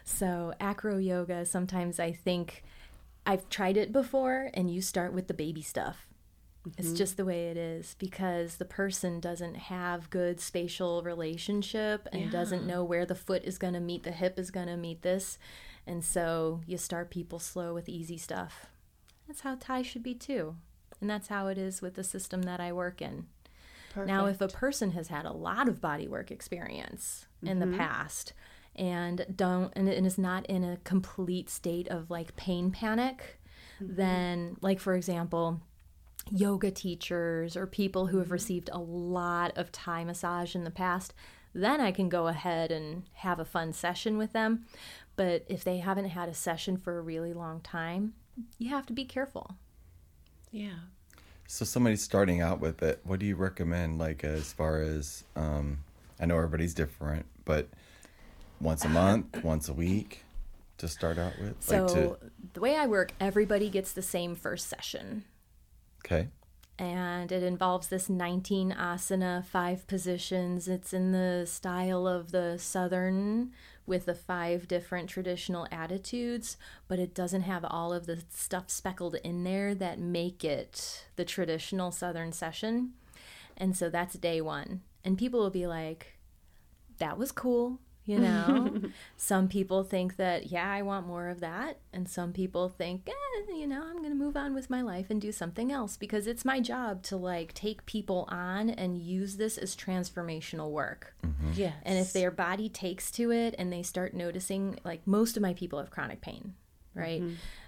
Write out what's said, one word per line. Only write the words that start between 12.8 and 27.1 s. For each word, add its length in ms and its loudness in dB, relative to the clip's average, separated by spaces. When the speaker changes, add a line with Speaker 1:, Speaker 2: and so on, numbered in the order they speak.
Speaker 1:
where 200 2
the 120 0
foot 280 0
is 140 -6
gonna 220 0
meet, 240 -4
the 80 -4
hip 260 0
is 140 -4
gonna 240 -4
meet 260 -6
this. 360 0
And 160 -4
so 600 0
you 140 -4
start 320 -4
people 300 -8
slow 340 -4
with 140 -6
easy 280 -6
stuff. 500 -8
That's 140 -12
how 160 -6
Thai 260 -4
should 220 -8
be 100 -4
too. 400 -4
And 100 0
that's 160 -4
how 220 -2
it 100 -2
is 240 -4
with 120 -6
the 100 -6
system 380 -2
that 180 -2
I 120 -4
work 300 -4
in. 240 -8
Now, 300 2
if 100 2
a 100 0
Speaker 2:
Perfect. 140 -2
Speaker 1:
person 320 2
has 160 -4
had 180 -4
a 60 -4
lot 360 0
of 120 2
bodywork 500 -2
experience 960 -8